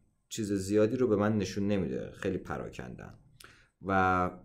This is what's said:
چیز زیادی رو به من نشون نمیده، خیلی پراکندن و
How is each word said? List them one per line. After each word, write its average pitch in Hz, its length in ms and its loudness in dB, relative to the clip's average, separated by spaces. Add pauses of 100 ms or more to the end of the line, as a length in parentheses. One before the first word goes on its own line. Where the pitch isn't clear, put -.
(300)
چیز 104 240 -4
زیادی 104 420 2
رو 127 120 2
به 107 80 4
من 107 220 2
نشون 101 300 -2
نمیده، 82 460 -2
خیلی 92 240 -4
پراکندن 60 840 -10 (600)
و 92 500 2 (140)